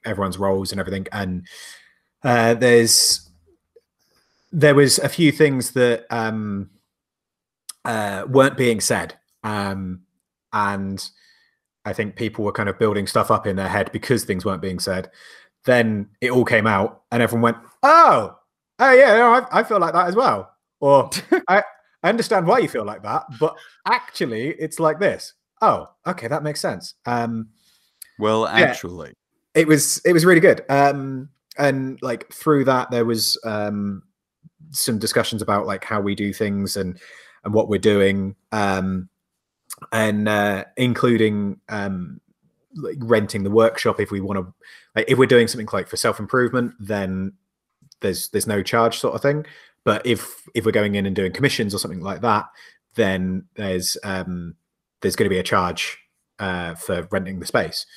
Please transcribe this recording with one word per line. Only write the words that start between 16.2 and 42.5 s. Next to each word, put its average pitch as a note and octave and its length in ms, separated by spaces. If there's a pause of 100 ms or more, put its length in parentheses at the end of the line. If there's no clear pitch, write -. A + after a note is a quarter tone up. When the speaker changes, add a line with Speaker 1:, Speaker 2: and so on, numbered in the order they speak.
Speaker 1:
it B2 100
all B2+ 140
came A2 200
out G#2 360 (100)
and A#2 100
everyone A#2 200
went, A#2 160 (240)
"Oh, C4 560 (420)
oh C4 140
yeah, B3 240
no, A#3 160
I, A#3+ 260
I A3+ 40
feel G#3+ 160
like E3 120
that F3 160
as F3+ 80
well." C#3 340 (300)
Or, C#3 300 (200)
<laughs> E4+ 200
"I, G3+ 120 (420)
I F3 60
understand G#3+ 380
why A#3+ 120
you F3 100
feel A2 160
like G#2 180
that, A#2 220 (140)
but D3+ 160 (320)
actually C#3+ 600 (100)
it's D#3 200
like D#3 200
this." C#3 340 (280)
Oh, A2 280 (160)
okay, F3+ 220
that D3 160
makes D3+ 160
sense. A#2 360 (100)
Um, A#2 440 (720)
Speaker 2:
Well, A2 240 (100)
Speaker 1:
yeah. D#3+ 140
Speaker 2:
actually. F2 460 (420)
Speaker 1:
It D#3+ 120
was, D3 380
it F3 80
was E3 120
really F3 160
good. E3+ 280
Um, C#3 600 (280)
and, C3+ 440
like, B2 320
through C#3+ 320
that, B2+ 260
there A#2+ 140
was, A2+ 400
um, G#2 580 (680)
some A#2 280
discussions A2 420
about, G#2 260
like, G2 180
how G#2 160
we G2+ 140
do G2+ 180
things G2+ 420
and, F2+ 240 (460)
and G#2 80
what A2 160
we're G2 100
doing, G2 560 (160)
um, F#2+ 580 (840)
and, G#2+ 340
uh, G#2 380 (120)
including, A2 840 (100)
um, G2 500 (560)